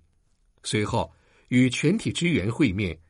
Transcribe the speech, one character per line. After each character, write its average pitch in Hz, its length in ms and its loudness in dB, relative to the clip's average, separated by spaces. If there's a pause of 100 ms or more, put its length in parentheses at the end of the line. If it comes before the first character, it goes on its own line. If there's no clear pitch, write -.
(640)
随 107 200 -2
后 101 300 -4 (360)
与 123 200 4
全 147 260 0
体 202 160 -4
职 170 160 -2
员 113 240 0
会 117 220 2
面， 92 260 -4 (100)